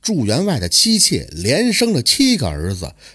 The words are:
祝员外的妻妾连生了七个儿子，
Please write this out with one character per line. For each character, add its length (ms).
祝 240
员 180
外 160
的 80
妻 300
妾 340
连 400
生 220
了 80
七 340
个 120
儿 260
子， 180